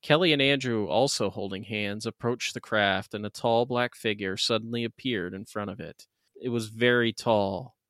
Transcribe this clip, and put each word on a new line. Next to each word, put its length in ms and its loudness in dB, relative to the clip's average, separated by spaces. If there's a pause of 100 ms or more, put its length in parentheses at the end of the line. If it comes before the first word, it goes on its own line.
Kelly 300 4
and 100 4
Andrew, 460 2
also 420 2
holding 320 -6
hands, 440 -6
approached 480 -4
the 60 -8
craft, 540 0
and 100 -6
a 60 -6
tall 360 2
black 280 -2
figure 420 -2
suddenly 460 -2
appeared 500 -4
in 120 -12
front 260 -8
of 80 -12
it. 300 -14 (260)
It 140 -8
was 220 -2
very 420 4
tall 640 0 (140)